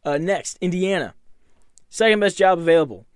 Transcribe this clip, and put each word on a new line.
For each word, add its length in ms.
Uh, 140
next, 420
Indiana. 540
Second 320
best 180
job 220
available. 460